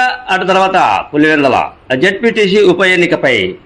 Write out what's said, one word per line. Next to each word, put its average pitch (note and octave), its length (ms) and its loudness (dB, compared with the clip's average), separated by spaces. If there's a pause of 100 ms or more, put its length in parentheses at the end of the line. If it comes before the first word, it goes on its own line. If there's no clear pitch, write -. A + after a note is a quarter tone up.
(300)
అటు F#3+ 140 -2
తర్వాత F#3+ 340 0 (360)
పులివెందుల D3 420 2 (380)
జెడ్పీటీసీ G3+ 680 0
ఉప F3+ 220 2
ఎన్నికపై E3+ 520 0 (300)